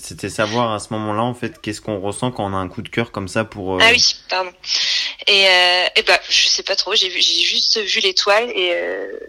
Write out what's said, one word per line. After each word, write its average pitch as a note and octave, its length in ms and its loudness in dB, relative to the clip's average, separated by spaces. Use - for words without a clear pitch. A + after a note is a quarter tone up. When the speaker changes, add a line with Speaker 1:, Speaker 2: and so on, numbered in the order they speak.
Speaker 1:
c'était - 260 -8
savoir A2 460 0
à G2+ 60 -2
ce - 120 -10
moment-là, G#2+ 300 -2
en B2 120 0
fait, A2+ 280 -8
qu'est-ce G#2 180 -6
qu'on G#2 200 -4
ressent G2+ 300 -2
quand A2+ 200 -4
on - 40 -4
a - 40 0
un F#2 100 -2
coup G#2 140 -10
de - 60 -10
cœur - 240 -2
comme G2 160 -6
ça A2+ 160 0
pour, F#2+ 320 -4
euh, - 40 0
Speaker 2:
Ah A3+ 120 6
oui, - 240 2
pardon. F#3 240 -4
Et, G3 200 6
euh... F3+ 380 4
et A3 60 2
bah, F#3 260 4
je - 200 2
sais - 140 0
pas F#3+ 140 -2
trop, F#3+ 180 0
j'ai F#3+ 140 2
vu, F3+ 140 -4
j'ai E3+ 220 2
juste A3+ 340 0
vu G#3 220 -2
l'étoile G#3 540 2
et, F3+ 180 0
euh, F3+ 340 -4